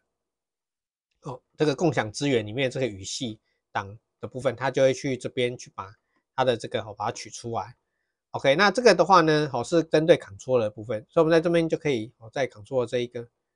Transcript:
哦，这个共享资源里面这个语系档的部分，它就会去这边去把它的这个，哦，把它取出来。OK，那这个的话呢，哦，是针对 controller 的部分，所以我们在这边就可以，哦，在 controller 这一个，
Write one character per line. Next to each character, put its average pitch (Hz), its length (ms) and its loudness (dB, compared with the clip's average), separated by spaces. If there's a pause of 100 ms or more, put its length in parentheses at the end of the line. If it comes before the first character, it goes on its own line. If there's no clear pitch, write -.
(1200)
哦， - 200 -14 (160)
这 156 80 0
个 143 100 0
共 160 180 0
享 110 180 -2
资 143 180 -4
源 113 160 0
里 104 80 -12
面 131 180 -4
这 135 80 -8
个 131 80 -2
语 98 160 -10
系 110 380 -10 (320)
档 104 260 -8 (220)
的 110 60 -8
部 131 120 -12
分， 123 160 -2
它 131 160 -4
就 135 100 0
会 135 120 4
去 131 240 -6
这 131 100 -10
边 123 300 -4
去 - 140 -20
把 98 220 -14 (400)
它 131 120 0
的 123 100 2
这 107 140 -8
个， 113 120 -4
哦， 107 120 -12
把 104 140 -6
它 120 40 -4
取 - 180 -14
出 117 220 -12
来。 110 240 -8 (560)
OK， 135 240 2
那 196 160 4
这 240 100 -2
个 240 140 8
的 175 80 4
话 180 160 6
呢， 151 320 2
哦， 123 100 -4
是 165 220 0
针 156 220 2
对 165 120 8
controller 123 440 -2
的 110 80 0
部 - 120 -14
分， 110 280 -6
所 - 100 0
以 - 60 8
我 160 40 2
们 - 20 2
在 165 100 6
这 175 80 0
边 170 180 2
就 156 100 -2
可 151 120 -4
以， 120 300 -4
哦， 113 120 -20
在 135 160 -4
controller 123 380 -4
这 123 140 -4
一 120 80 -4
个， 120 200 -12 (280)